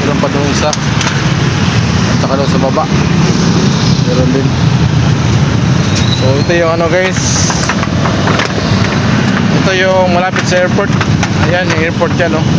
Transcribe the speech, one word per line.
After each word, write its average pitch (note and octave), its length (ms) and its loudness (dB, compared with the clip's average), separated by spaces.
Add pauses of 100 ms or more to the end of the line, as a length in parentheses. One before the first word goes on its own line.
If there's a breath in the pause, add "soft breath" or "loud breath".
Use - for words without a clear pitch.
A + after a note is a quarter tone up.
Meron C#3+ 160 -2
pa C#3+ 80 0
doon C#3+ 240 -2
isa. D3+ 220 -2
At - 1500 0
saka C3 160 0
doon C3+ 160 0
sa C3 160 2
baba. C#3+ 160 0 (1300)
Meron - 240 2
din. - 120 0 (1700)
So, D#3+ 60 0 (160)
ito F3 160 0
yung E3 160 0
ano, E3 140 0
guys. F3+ 320 0 (2500)
Ito F#3+ 160 0
yung F#3 400 2
malapit F#3 320 -2
sa F3+ 160 2
airport. F#3+ 260 0 (600)
Ayan, F3+ 240 -2
yung D#3+ 80 0
airport E3+ 320 -2
dyan, E3+ 200 0
oh. D#3 100 0 (140)